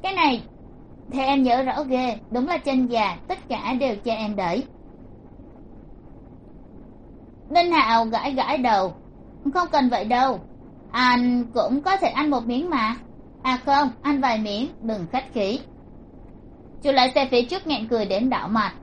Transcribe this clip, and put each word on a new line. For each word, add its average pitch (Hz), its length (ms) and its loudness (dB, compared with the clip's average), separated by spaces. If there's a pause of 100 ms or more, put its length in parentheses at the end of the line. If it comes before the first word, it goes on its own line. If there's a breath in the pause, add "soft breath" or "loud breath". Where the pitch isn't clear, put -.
"Cái 381 100 -4
này, 285 300 2 (680)
thế 269 120 -2
em 277 200 4
nhớ 254 200 4
rõ 262 200 -2
ghê, 254 340 0 (140)
đúng 247 160 0
là 349 100 0
chân 262 300 2
gà, 214 280 0 (120)
tất - 220 -8
cả 214 300 -4
đều 247 160 0
cho 226 180 -4
em 214 220 -4
đấy." 190 280 -2 (2750)
Đinh 349 220 2
Hạo 226 340 4
gãi 226 280 -2
gãi 269 240 -2
đầu. 208 360 2 (600)
"Không 349 180 0
cần 269 180 4
vậy 226 160 -2
đâu, 247 340 2 (520)
anh 247 600 4
cũng 247 280 2
có 381 160 2
thể 370 100 2
ăn 302 220 0
một 240 160 0
miếng 254 240 -2
mà. 233 260 0 (480)
À 254 220 0
không, 277 240 4 (120)
ăn 285 200 0
vài 240 180 2
miếng, 214 280 -2 (140)
đừng 214 300 -4
khách 262 220 -4
khí." 214 260 0 (1200)
Chú 285 100 2
lái 262 240 6
xe 277 160 4
phía 240 120 4
trước 349 240 -4
nghẹn 226 200 -2
cười 220 180 0
đến 202 240 0
đỏ 175 180 -2
mặt. 208 360 0